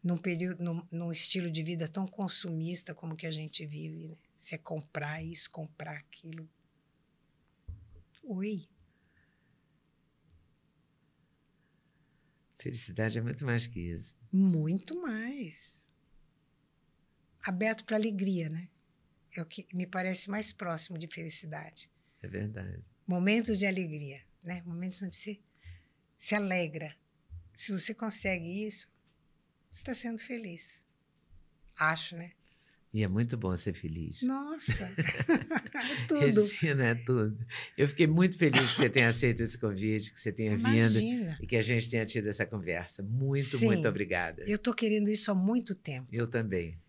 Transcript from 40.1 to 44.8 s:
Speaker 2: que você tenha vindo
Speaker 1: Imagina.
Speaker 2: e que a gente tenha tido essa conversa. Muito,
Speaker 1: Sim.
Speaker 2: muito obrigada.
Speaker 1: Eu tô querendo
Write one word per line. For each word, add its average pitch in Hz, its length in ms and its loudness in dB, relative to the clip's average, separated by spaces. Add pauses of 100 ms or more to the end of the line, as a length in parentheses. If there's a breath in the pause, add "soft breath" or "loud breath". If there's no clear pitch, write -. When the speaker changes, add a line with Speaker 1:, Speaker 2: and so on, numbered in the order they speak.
Speaker 2:
que - 60 -12
você 110 120 -2
tenha 107 240 2
vindo 113 140 2
Speaker 1:
Imagina. 160 720 6
Speaker 2:
e - 60 -8
que - 100 0
a 110 60 6
gente 117 260 2
tenha 113 160 2
tido 104 240 0
essa 101 160 0
conversa. 87 580 -4
Muito, 135 540 2
Speaker 1:
Sim. 226 80 6
Speaker 2:
muito 180 220 4
obrigada. 90 560 0
Speaker 1:
Eu 208 140 0
tô 233 160 0
querendo 208 360 2